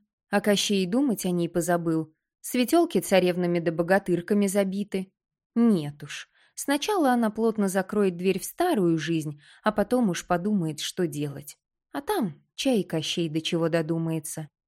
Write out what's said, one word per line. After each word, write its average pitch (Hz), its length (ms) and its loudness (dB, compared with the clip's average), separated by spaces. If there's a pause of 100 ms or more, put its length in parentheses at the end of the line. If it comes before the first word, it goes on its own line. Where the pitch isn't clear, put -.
(320)
а 202 100 2
Кощей 202 420 2
и 180 40 -2
думать 240 380 0
о 185 40 0
ней 175 180 0
позабыл. 165 640 0 (260)
Светелки 254 600 2
царевнами 180 600 2
да 170 120 -2
богатырками 185 760 0
забиты. 196 680 -2 (400)
Нет 180 480 2
уж, - 280 -14 (260)
сначала 285 560 0
она 233 180 2
плотно 220 380 0
закроет 190 500 0
дверь 185 220 0
в - 60 -12
старую 214 520 2
жизнь, 151 420 -4 (220)
а 214 100 0
потом 214 380 2
уж - 160 -4
подумает, 175 540 0
что - 260 -4
делать. 147 520 -8 (340)
А 285 100 -6
там 285 400 -2 (140)
чай 240 280 0
Кощей 165 460 -4
до 151 100 -2
чего 165 300 0
додумается. 160 800 -2 (180)